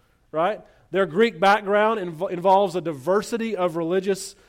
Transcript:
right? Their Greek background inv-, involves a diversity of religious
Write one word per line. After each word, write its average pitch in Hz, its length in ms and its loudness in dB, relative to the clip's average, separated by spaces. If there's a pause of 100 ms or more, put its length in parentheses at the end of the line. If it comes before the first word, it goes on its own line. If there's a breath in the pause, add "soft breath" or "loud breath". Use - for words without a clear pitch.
(320)
right? 175 300 -2 (280 soft breath)
Their 190 160 0
Greek 180 340 0
background 208 600 2
inv-, 175 320 -6
involves 190 440 2
a 180 60 -2
diversity 196 760 -2
of 180 200 -2
religious 185 600 -4 (140 soft breath)